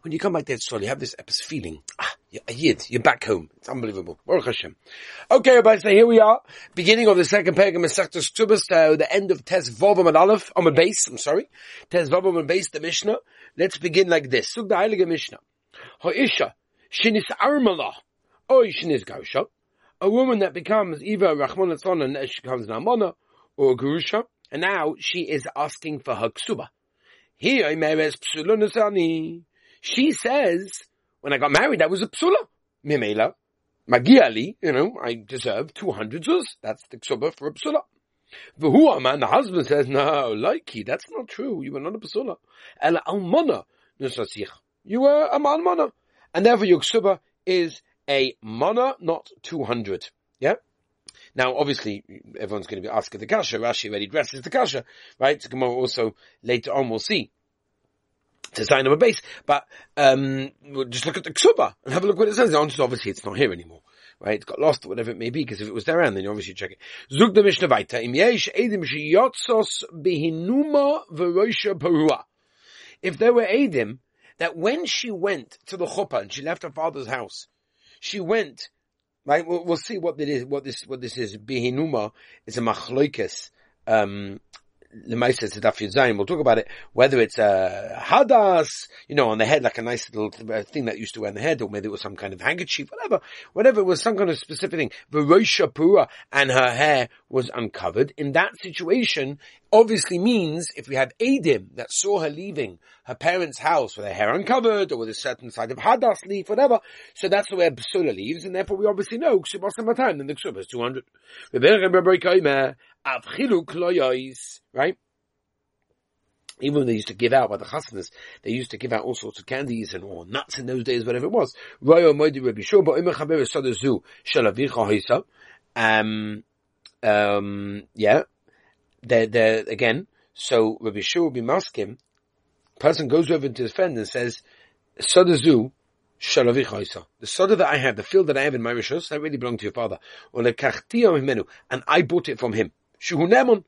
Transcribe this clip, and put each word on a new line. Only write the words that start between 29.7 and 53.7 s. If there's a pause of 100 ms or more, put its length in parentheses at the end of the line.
She
says, (380)
"When
I
got
married,
that
was
a
psula. (500)
Mimela, (540)
magiali,
you
know,
I
deserve
two
hundred
zuz. (180)
That's
the
ksuba
for
a
psula." (800)
V'hu
aman,
the
husband
says,
"No,
likey,
that's
not
true.
You
were
not
a
psula. (460)
El
almana (360)
nusasich. (320)
You
were
a
almana. (400)
And
therefore
your
ksuba (260)
is (260)
a
mana,
not (100)
two
hundred." (320)
Yeah? (800)
Now,
obviously, (360)
everyone's
gonna
be
asking
the
kasha.
Rashi